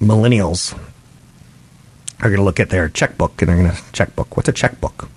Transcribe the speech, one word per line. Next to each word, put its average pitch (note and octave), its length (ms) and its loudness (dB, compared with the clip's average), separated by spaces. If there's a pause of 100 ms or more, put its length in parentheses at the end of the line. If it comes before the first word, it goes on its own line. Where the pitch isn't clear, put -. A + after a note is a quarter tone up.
millennials G#2+ 760 2 (1400)
are A2 100 2
gonna G2 120 2
look G2 180 2
at G2 100 -2
their F2 180 0
checkbook - 540 -2
and D#2+ 60 2
they're F2 80 4
gonna, F2 200 2 (160)
checkbook, - 440 -4
what's - 120 0
a C#3 40 4
checkbook? - 640 -4